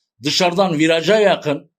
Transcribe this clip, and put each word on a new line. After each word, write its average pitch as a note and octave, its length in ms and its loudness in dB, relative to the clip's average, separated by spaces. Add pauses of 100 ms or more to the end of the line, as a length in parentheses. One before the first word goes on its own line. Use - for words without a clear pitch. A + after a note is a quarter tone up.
(220)
dışarıdan F3 560 -2
viraja E3 420 2
yakın D3+ 580 -2